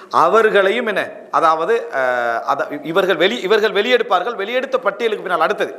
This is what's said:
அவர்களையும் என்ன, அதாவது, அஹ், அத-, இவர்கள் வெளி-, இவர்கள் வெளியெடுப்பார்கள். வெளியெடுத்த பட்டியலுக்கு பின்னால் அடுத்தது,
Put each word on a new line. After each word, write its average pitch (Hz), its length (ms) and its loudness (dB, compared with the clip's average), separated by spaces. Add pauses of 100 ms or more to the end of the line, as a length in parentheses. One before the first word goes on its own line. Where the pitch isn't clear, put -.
அவர்களையும் 202 760 2
என்ன, 175 240 -4 (220)
அதாவது, 160 600 2
அஹ், 123 480 -2
அத-, 143 440 -4
இவர்கள் 180 320 0
வெளி-, 196 280 0
இவர்கள் 208 280 2
வெளியெடுப்பார்கள். 226 640 0
வெளியெடுத்த 247 420 -2
பட்டியலுக்கு 202 440 -4
பின்னால் 175 180 -2
அடுத்தது, 170 400 -2